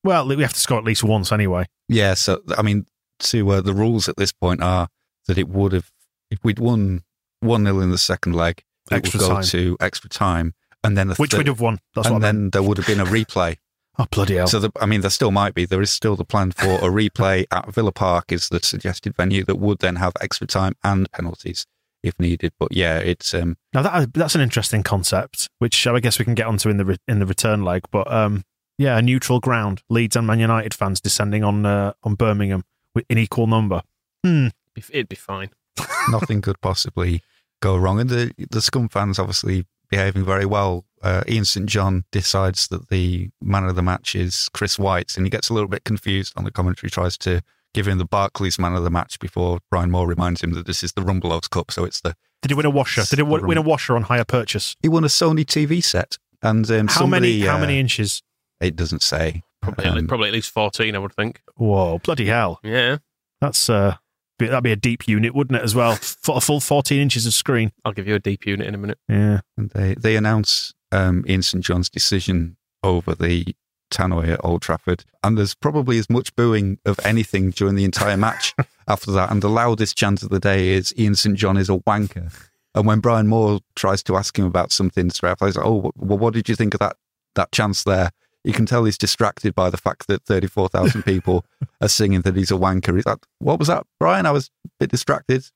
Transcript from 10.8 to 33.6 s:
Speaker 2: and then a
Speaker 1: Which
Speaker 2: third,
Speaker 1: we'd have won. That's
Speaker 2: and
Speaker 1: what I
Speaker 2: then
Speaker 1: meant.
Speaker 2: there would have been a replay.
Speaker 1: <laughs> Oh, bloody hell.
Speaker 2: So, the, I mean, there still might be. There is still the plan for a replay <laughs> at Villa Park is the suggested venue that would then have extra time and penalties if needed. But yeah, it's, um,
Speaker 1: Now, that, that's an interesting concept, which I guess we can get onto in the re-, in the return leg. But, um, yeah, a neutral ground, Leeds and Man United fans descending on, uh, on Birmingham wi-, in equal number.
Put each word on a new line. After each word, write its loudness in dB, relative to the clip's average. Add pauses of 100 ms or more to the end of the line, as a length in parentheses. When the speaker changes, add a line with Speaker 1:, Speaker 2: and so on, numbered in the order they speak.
Speaker 2:
and 2
then 2
a -2
Speaker 1:
Which 0
Speaker 2:
third, 2
Speaker 1:
we'd 2
have -2
won. 0 (140)
That's 0
Speaker 2:
and 2
Speaker 1:
what 2
I 4
Speaker 2:
then 2
Speaker 1:
meant. 0
Speaker 2:
there 4
would 4
have -2
been 2
a 2
replay. 0
Speaker 1:
<laughs> -20 (320)
Oh, 2
bloody 0
hell. 2
Speaker 2:
So, 2
the, 0
I 0
mean, 2
there 0
still 2
might 2
be. 0
There 0
is 0
still 0
the -6
plan 0
for 0
a 2
replay 2
<laughs> -6
at -4
Villa 2
Park 0
is -4
the -2
suggested -4
venue 0
that -2
would 0
then -2
have 0
extra -6
time 0
and 0
penalties -8 (340)
if -4
needed. -2
But -2
yeah, 0
it's, -2
um, -2 (160)
Speaker 1:
Now, 2
that, 0
that's 0
an 2
interesting 0
concept, -2 (100)
which 0
I 2
guess 0
we -2
can 0
get -2
onto 0
in 2
the 0
re-, 0
in 0
the 2
return 0
leg. 0 (100)
But, -2
um, 0 (320)
yeah, 2
a 4
neutral 2
ground, -2
Leeds 0
and 0
Man 2
United 0
fans -4
descending 0
on, 2
uh, 0 (100)
on 0
Birmingham 0 (320)
wi-, -2
in 2
equal 0
number. 2 (420)